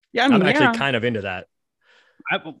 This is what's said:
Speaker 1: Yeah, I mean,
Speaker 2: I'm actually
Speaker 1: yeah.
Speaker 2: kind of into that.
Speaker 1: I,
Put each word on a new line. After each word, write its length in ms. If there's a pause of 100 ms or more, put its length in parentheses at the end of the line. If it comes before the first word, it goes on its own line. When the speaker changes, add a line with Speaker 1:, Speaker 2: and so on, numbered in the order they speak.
(140)
Speaker 1:
Yeah, 120
I 20
mean, 140
Speaker 2:
I'm 60
actually 180
Speaker 1:
yeah. 80
Speaker 2:
kind 220
of 80
into 180
that. 260 (840)
Speaker 1:
I, 300